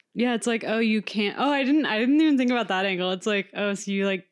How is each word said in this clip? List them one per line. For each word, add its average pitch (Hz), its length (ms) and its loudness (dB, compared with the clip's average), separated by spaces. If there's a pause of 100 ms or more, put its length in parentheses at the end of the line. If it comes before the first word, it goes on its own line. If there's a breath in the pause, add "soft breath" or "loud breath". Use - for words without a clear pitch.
(180)
Yeah, 240 160 0
it's 233 140 -4
like, 233 180 -2
"Oh, 220 140 -2
you 220 220 2
can't, 208 360 -4
oh, 269 140 0
I 277 140 0
didn't, 285 220 2
I 214 120 -2
didn't 277 220 4
even 302 160 4
think 254 120 2
about 240 200 0
that 190 160 0
angle." 185 260 -2
It's 185 160 -6
like, 202 260 -2
"Oh, 202 200 -2
so 202 180 -6
you, 196 140 0
like, 190 260 -4